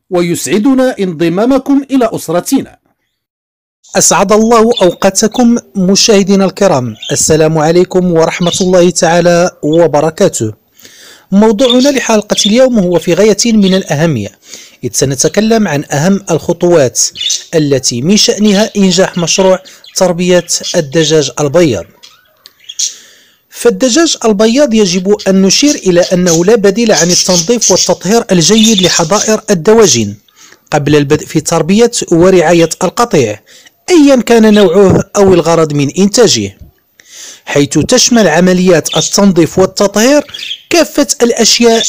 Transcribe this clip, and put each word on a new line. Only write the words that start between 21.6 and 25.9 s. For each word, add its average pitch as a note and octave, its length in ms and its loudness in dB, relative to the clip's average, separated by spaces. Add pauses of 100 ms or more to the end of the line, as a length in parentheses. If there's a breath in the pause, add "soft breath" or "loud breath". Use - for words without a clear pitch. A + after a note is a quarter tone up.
فالدجاج B3+ 760 -2
البياض A3+ 480 0
يجب F#3+ 420 0 (120)
أن F#3+ 140 2
نشير F#3+ 340 0
إلى F3 260 0